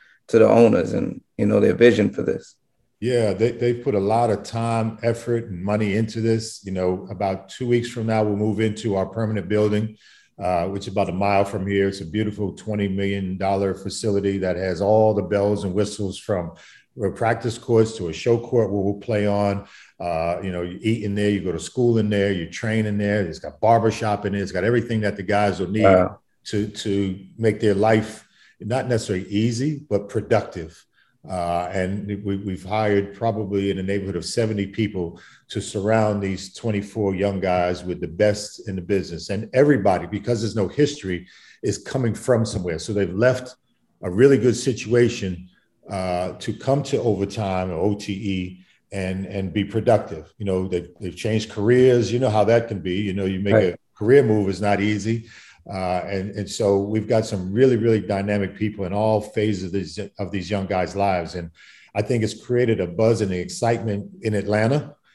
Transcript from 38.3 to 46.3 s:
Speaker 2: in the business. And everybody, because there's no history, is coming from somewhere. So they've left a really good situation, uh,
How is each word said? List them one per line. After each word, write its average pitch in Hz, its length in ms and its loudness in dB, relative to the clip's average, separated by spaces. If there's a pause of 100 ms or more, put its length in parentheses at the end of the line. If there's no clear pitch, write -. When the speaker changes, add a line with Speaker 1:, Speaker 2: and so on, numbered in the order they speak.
Speaker 2:
in 95 80 -6
the 92 60 -6
business. 85 480 -4
And 107 240 -6
everybody, 101 520 4
because 101 360 -4
there's 113 160 -4
no 95 100 0
history, 95 580 -2 (380)
is 101 140 -2
coming 120 360 -2
from 117 320 2
somewhere. 90 320 -4
So - 140 -8
they've 95 220 0
left 120 420 0 (460)
a 90 100 -6
really 127 260 6
good 113 200 2
situation, 104 920 0 (420)
uh, 92 500 -4